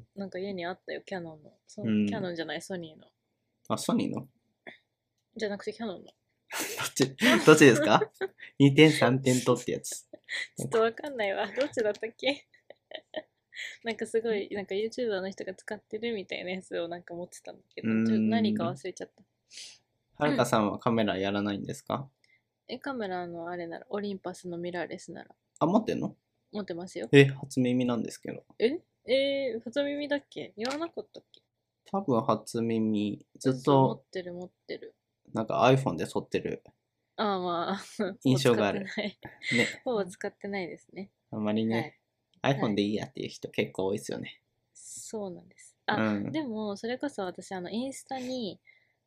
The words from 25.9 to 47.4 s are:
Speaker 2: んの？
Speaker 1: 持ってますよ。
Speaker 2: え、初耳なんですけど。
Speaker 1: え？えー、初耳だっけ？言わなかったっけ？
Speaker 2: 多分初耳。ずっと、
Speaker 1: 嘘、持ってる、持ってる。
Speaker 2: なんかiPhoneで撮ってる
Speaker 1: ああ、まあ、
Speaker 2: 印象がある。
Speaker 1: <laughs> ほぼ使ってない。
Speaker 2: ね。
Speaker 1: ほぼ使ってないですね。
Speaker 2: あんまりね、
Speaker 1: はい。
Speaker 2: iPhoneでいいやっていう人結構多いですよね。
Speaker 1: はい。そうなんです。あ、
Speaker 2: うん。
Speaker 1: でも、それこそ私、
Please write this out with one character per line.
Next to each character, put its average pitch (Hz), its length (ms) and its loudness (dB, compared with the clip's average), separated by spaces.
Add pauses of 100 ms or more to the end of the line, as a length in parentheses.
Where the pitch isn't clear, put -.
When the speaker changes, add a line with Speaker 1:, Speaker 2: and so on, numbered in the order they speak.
Speaker 2:
ん 62 40 -4
の？ - 180 -4 (360)
Speaker 1:
持 214 100 -4
っ - 20 -6
て 190 80 -8
ま 175 140 -10
す - 140 -12
よ。 - 120 -8
Speaker 2:
え、 139 140 12
初 - 340 -6
耳 123 240 2
な 123 120 2
ん 110 60 -2
で - 80 -8
す - 80 -14
け - 140 -10
ど。 - 120 -14 (140)
Speaker 1:
え？ 285 220 2 (320)
え 269 440 0
ー、 233 80 -8
初 262 180 -4
耳 285 240 -4
だ 285 120 0
っ 277 120 -12
け？ - 260 -12
言 220 120 -2
わ 285 100 -2
な 330 100 -4
か - 120 -12
っ - 120 -10
た - 80 -16
っ - 120 -20
け？ - 100 -20 (440)
Speaker 2:
多 196 140 -4
分 120 220 2
初 113 400 -2
耳。 110 640 0 (120)
ず 135 120 0
っ - 40 4
と、 131 40 -8
Speaker 1:
嘘、 135 300 6
持 110 60 -2
っ - 100 -18
て - 180 -8
る、 175 120 -10
持 180 120 -10
っ - 40 -16 (180)
て - 100 -8
る。 - 160 -18 (400)
Speaker 2:
な 110 80 -2
ん - 40 -4
か - 180 2
iPhone 131 320 6
で 80 100 -4
撮 - 140 -4
っ - 80 -10
て 92 120 -2
る - 220 -6 (540)
Speaker 1:
あ 208 180 0
あ、 185 40 -2
ま 175 360 -2
あ、 202 400 -6 (100)
Speaker 2:
印 127 120 6
象 123 180 6
が 107 140 4
あ 95 40 0
る。 98 140 -4
Speaker 1:
<laughs> - 80 -10
ほ - 0 -
ぼ 208 100 -4
使 - 20 -4
っ - 140 -10
て - 80 -16
な - 300 -2
い。 - 0 -
Speaker 2:
ね。 - 260 0
Speaker 1:
ほ 254 100 -2
ぼ 202 120 0
使 190 220 -10
っ - 100 -18
て 208 100 -10
な 202 140 -6
い 165 60 -8
で 170 100 -14
す - 160 -20
ね。 196 160 -12 (200)
Speaker 2:
あ 113 60 -8
ん 107 40 -4
ま 107 120 0
り 113 140 2
ね、 113 320 -2 (420)
Speaker 1:
は 131 120 2
い。 - 20 4
Speaker 2:
iPhone 131 200 0
で 101 80 4
い 104 100 0
い - 20 -2
や - 120 -4
っ - 60 -14
て - 100 -10
い - 40 -6
う - 20 -6
人 - 220 -12
結 - 220 -2
構 - 140 -4
多 202 80 -2
い 214 40 -4
で - 60 -12
す - 80 -8
よ - 60 -6
ね。 - 100 -10
Speaker 1:
は - 20 -16
い。 - 100 -20 (320)
そ - 540 -12
う 185 40 -10
な 175 120 -16
ん 180 60 -20
で - 100 -20
す。 - 260 -20
あ、 208 120 0
Speaker 2:
う 214 240 0
ん。 - 120 -6
Speaker 1:
で 311 120 -4
も、 214 320 -6
そ 233 100 -10
れ 240 100 -4
こ 277 140 -6
そ 202 140 -6
私、 180 280 -10